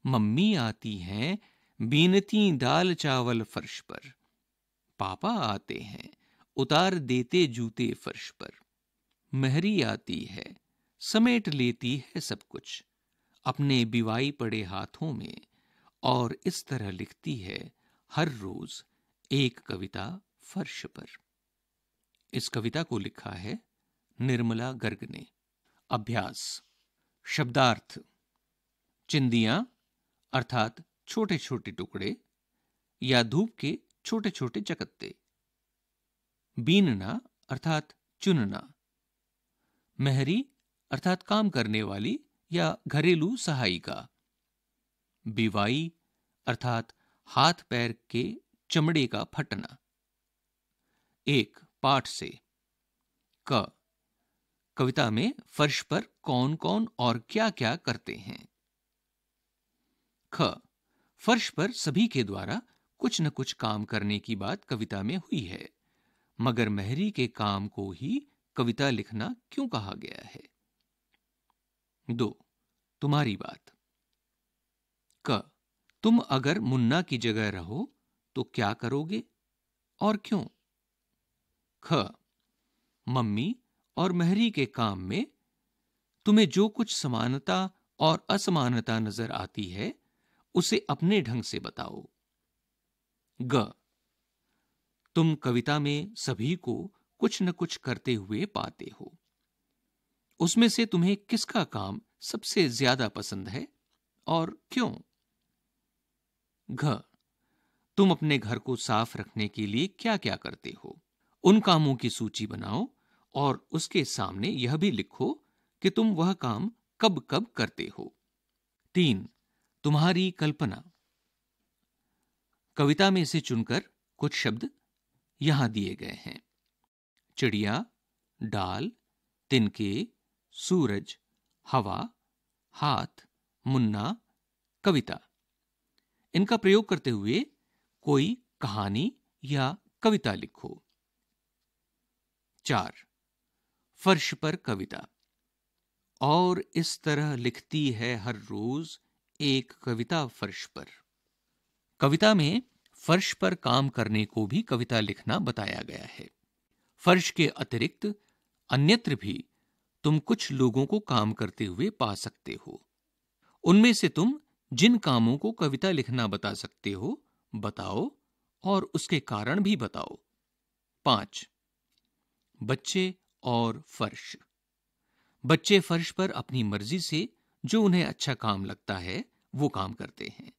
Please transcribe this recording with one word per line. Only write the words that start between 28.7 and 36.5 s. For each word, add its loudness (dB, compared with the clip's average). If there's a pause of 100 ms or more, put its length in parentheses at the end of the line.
चिंदियां 2 (680)
अर्थात -2 (240)
छोटे-छोटे -4
टुकड़े -6 (840)
या 4
धूप 0
के -4 (260)
छोटे-छोटे -4
चकत्ते। -10 (1400)